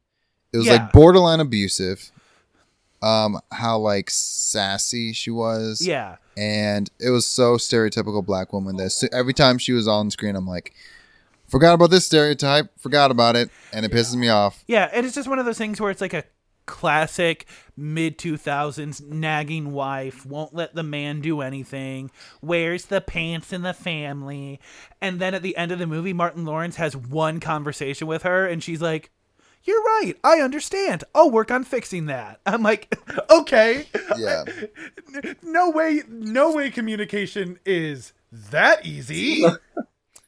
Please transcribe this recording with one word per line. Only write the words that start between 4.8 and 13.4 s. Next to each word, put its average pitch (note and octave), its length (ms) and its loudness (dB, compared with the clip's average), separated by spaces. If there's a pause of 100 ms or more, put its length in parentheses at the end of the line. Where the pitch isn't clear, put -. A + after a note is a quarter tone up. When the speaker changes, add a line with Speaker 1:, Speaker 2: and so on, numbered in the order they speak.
Speaker 1:
she - 160 -8
was. A2+ 560 -4
Speaker 2:
Yeah. A#2+ 300 -6 (200)
Speaker 1:
And G#2 540 -2 (100)
it B2 120 0
was A#2+ 160 2
so A#2+ 300 2
stereotypical G#2+ 680 -2
black F#2+ 260 -4
woman F#2+ 260 -6
that F#2+ 80 -4
s-, - 180 -4 (100)
every B2+ 200 -2
time B2+ 260 4
she B2+ 140 -2
was A2+ 140 0
on G#2+ 220 0
screen, G2+ 260 -6
I'm F#2 120 -6
like, F2+ 260 -10 (720)
"Forgot D#3+ 280 6
about E3+ 160 8
this F3+ 140 6
stereotype, D3 720 2
forgot C#3 320 4
about A#2 240 4
it," A#2+ 160 0 (200)